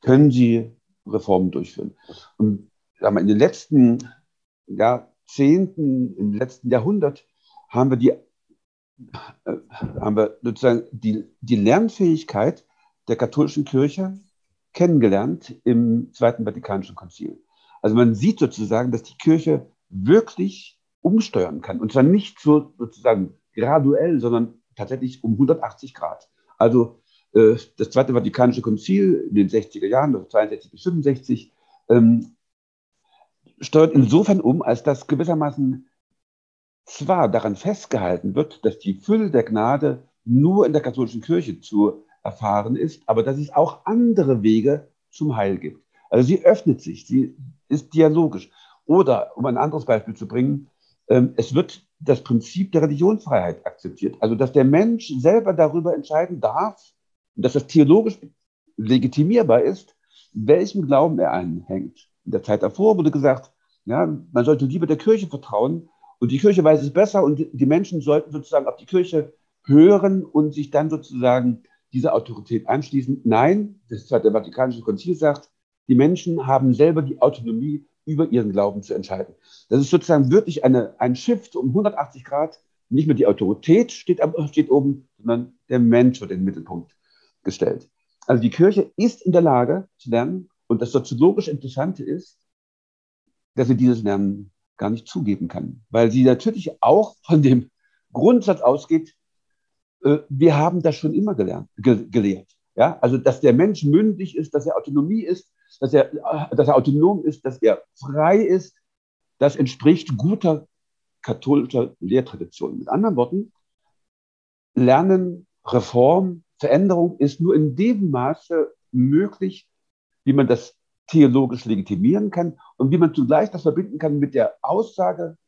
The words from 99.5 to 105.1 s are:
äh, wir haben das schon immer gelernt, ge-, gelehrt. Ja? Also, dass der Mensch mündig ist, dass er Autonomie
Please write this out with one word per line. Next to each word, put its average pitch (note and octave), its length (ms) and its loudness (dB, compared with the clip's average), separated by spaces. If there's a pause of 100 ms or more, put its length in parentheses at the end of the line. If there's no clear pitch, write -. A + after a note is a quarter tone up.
äh, D3 160 2 (100)
wir D3 280 2
haben E3+ 260 0
das D#3 140 0
schon - 180 -6
immer G#3 200 -2
gelernt, F#2 420 -6
ge-, A2+ 340 2
gelehrt. G2 400 -4 (240)
Ja? B2 260 0
Also, B2+ 180 0
dass B2+ 220 -2
der C3 120 4
Mensch E3 320 0
mündig F3+ 520 0
ist, D3+ 180 -8
dass D3 120 -4
er E3+ 100 -4
Autonomie D#3 480 -2